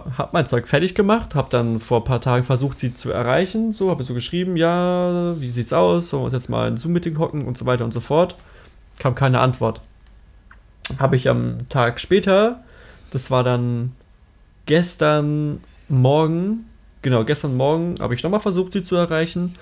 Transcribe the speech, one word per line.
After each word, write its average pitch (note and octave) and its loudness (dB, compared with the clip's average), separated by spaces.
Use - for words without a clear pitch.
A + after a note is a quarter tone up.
hab - -4
mein E3 2
Zeug A#2+ -2
fertig F3+ 0
gemacht, G#3+ 2
hab C3+ 0
dann A#2 0
vor A#2 0
ein - -4
paar B2 0
Tagen B2 2
versucht, C3 -2
sie B2 -4
zu - -8
erreichen, F#3 0
so, F#3+ 0
hab D3 -2
so B2+ -6
geschrieben, F3 -2
„Ja, F3 0
wie B2+ -4
sieht's A#2+ -4
aus, E3+ 2
sollen C#3 -2
wir - -2
uns A#2+ -2
jetzt B2 -4
mal A#2 0
in A2+ -2
ein - -2
Zoom-Meeting E3+ -2
hocken?“ D3+ -2
und B2 -6
so - -10
weiter B2 0
und A#2 -4
so A#2 -4
fort. E3+ 2
Kam B2+ 0
keine B2+ 4
Antwort. B2 0
Hab C3+ 2
ich C3 2
am A#2+ 0
Tag A#2+ 0
später, G3+ 2
das - -6
war B2+ 4
dann A#2+ 0
gestern D3+ 0
Morgen, D#3+ 2
genau, A#2+ 2
gestern C#3 -2
Morgen E3 0
hab A2+ -2
ich B2 -4
nochmal G3 0
versucht, F#3 -2
sie G3 -2
zu F3+ -2
erreichen, E3+ -2